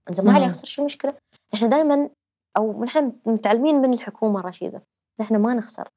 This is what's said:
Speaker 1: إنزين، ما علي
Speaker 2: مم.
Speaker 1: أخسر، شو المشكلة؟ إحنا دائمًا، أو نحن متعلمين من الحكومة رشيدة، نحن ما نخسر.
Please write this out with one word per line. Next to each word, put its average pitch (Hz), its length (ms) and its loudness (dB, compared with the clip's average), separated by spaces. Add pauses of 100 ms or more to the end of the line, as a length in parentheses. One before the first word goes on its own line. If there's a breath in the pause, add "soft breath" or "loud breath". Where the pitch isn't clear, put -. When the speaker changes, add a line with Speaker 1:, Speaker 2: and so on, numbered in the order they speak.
Speaker 1:
إنزين، 190 160 -2
ما 208 80 8
علي 277 120 6
Speaker 2:
مم. - 40 0
Speaker 1:
أخسر، - 160 -8
شو - 160 -8
المشكلة؟ 285 320 -4 (400)
إحنا 214 140 0
دائمًا، 285 420 2 (480)
أو 220 260 -2
نحن 262 300 -2 (120)
متعلمين 226 560 2
من 254 120 2
الحكومة 208 480 -4
رشيدة، 180 400 -10 (380)
نحن 220 160 0
ما 214 180 2
نخسر. - 440 -8